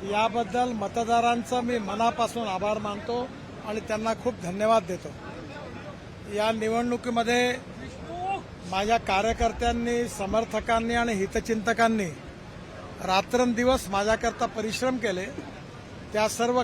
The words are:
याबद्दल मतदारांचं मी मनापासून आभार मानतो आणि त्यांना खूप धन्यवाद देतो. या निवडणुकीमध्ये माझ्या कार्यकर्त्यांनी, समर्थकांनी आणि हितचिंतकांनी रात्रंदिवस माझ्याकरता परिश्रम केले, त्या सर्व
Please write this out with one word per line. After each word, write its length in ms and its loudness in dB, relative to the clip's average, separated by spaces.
याबद्दल 600 2
मतदारांचं 880 2
मी 180 0
मनापासून 680 0
आभार 300 0
मानतो 400 -4
आणि 140 -4
त्यांना 320 -2
खूप 180 -2
धन्यवाद 440 4
देतो. 260 -6
या 180 4
निवडणुकीमध्ये 1040 2
माझ्या 300 4
कार्यकर्त्यांनी, 1080 2
समर्थकांनी 880 0
आणि 200 2
हितचिंतकांनी 960 2
रात्रंदिवस 840 4
माझ्याकरता 580 2
परिश्रम 500 0
केले, 300 0
त्या 160 4
सर्व 360 2